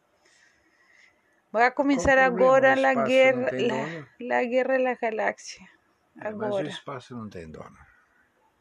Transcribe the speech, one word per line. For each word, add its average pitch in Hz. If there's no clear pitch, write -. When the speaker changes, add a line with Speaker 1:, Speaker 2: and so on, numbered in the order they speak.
Speaker 1:
Va 226
a 269
comenzar 277
Speaker 2:
Qual 262
o 240
problema? 262
Speaker 1:
agora 262
Speaker 2:
O 269
Speaker 1:
la 269
Speaker 2:
espaço 262
Speaker 1:
guerra, 262
Speaker 2:
não 254
tem 254
Speaker 1:
la, -
Speaker 2:
dono? 156
Speaker 1:
la 247
guerra 254
de 254
la 254
galaxia. 220
Speaker 2:
É, 214
mas -
o 214
Speaker 1:
Agora. 202
Speaker 2:
espaço 135
não 110
tem 85
dono. -